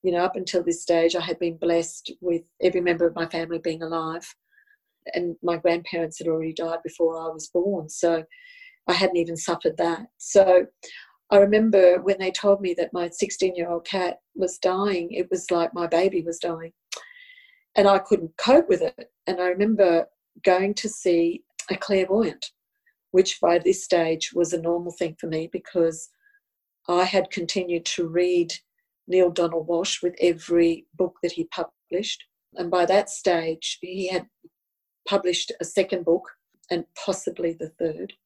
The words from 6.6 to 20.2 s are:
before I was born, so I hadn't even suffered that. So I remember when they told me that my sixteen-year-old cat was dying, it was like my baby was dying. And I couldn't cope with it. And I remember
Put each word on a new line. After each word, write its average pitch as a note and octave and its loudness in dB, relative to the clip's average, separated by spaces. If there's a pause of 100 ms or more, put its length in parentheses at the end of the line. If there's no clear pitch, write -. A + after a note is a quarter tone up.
before E3 -2
I E3 -8
was D#3 -14
born, F3 -2
so E3 0 (640)
I F3+ 0
hadn't F3+ 0
even E3 -2
suffered E3 -2
that. E3+ -2 (100)
So F#3 6 (680)
I G3+ 8
remember G3+ 6
when F#3+ 0
they F#3+ -2
told G3+ 2
me F3+ -2
that E3+ -4
my E3+ -4
sixteen-year-old F3 -4
cat F#3 -4 (160)
was F3+ -4
dying, F#3 -2
it F3+ -6
was F#3 -4
like E3+ 0
my E3+ -4
baby F3+ 0
was E3 -8
dying. E3 -8 (1000)
And G3+ 6
I G3 6
couldn't F3 -2
cope D4 6
with F#3+ 2
it. - -6 (160)
And F3+ -4
I F3+ 0
remember F#3+ 4 (360)